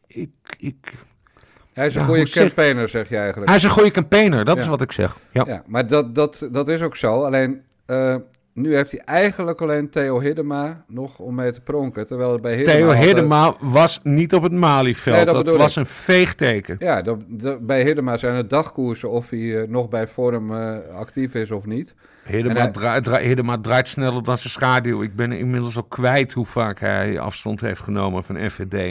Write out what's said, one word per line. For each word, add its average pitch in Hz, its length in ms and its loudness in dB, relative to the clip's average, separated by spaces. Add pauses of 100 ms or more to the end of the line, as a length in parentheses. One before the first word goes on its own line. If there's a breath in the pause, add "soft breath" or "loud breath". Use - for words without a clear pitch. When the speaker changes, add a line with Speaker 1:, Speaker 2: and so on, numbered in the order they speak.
Speaker 1:
ik, 120 220 -12 (280)
ik - 360 -14 (800 soft breath)
Speaker 2:
Hij 139 140 -2
is 147 80 -2
een 147 60 0
Speaker 1:
Ja, 147 60 2
Speaker 2:
goede 160 140 4
Speaker 1:
hoe 151 80 2
zeg 180 160 4
Speaker 2:
campaigner, 139 420 2
zeg 107 220 -6
je 120 80 -4
eigenlijk. 101 300 -2
Speaker 1:
Hij 196 100 6
is 170 60 6
een 202 60 4
goede 208 220 6
campaigner, 180 540 2
dat 165 100 2
Speaker 2:
Ja. 127 60 -2
Speaker 1:
is 120 60 -2
wat 143 140 -2
ik 131 100 -4
zeg. - 260 -2 (140)
Ja. 127 160 0
Speaker 2:
Ja, 104 200 -8
maar 117 200 -2
dat, 123 280 0
dat, 147 360 -2
dat 135 160 -2
is 160 140 0
ook 156 140 -4
zo. 123 280 0
Alleen, 135 380 0 (240)
eh, 131 300 0 (380)
nu 147 220 0
heeft 143 160 0
hij - 80 -14
eigenlijk 175 600 -2
alleen 147 280 -2
Theo 135 320 0
Hiddema 147 680 -4
nog 127 320 -14
om 123 160 -10
mee 123 160 -2
te 120 100 -18
pronken. 135 460 -4
Terwijl 123 260 -2
er 117 80 -2
bij 117 140 -2
Hiddema 151 220 4
Speaker 1:
Theo 165 100 6
Speaker 2:
altijd 143 180 6
Speaker 1:
Hiddema 156 540 4
was 147 440 4
niet 151 300 2
op 170 100 4
het 175 80 0
Malieveld. 139 640 2
Speaker 2:
Nee, 170 100 8
dat 165 100 2
Speaker 1:
Dat 127 80 2
Speaker 2:
bedoel 160 160 4
Speaker 1:
was 147 120 6
Speaker 2:
ik. - 60 -6
Speaker 1:
een 139 120 -2
veegteken. 139 880 0
Speaker 2:
Ja, 143 220 0
dat, 107 260 -4
dat, 117 380 -8
bij 131 180 2
Hiddema 131 340 0
zijn 123 180 -2
het 120 140 -4
dagkoersen 127 600 -2
of 120 200 -4
hij, 113 320 -4
eh, 110 60 -4
nog 120 220 -4
bij 113 180 -2
Forum, 117 480 -2
eh, 110 220 -6 (180)
actief 123 400 -6
is 110 160 -4
of 104 140 -6
niet. 113 300 -8 (280 soft breath)
Speaker 1:
Hiddema 113 320 -2
Speaker 2:
En 120 60 2
hij 117 100 2
Speaker 1:
dra-, 113 300 -2
dra-, 117 180 0
Hiddema 120 420 0
draait 123 260 0
sneller 127 360 -4
dan 123 140 -2
zijn - 160 -10
schaduw. 123 480 0
Ik 101 140 -8
ben 120 160 -2
inmiddels 120 460 -4
al 117 60 -4
kwijt 135 500 0
hoe 120 120 -2
vaak 110 340 -4
hij 101 400 -2
afstand 107 420 -8
heeft 104 200 -6
genomen 98 420 -4
van 98 260 -6
F - 40 -8
V 98 140 -10
D. 95 60 -10
En 95 180 -4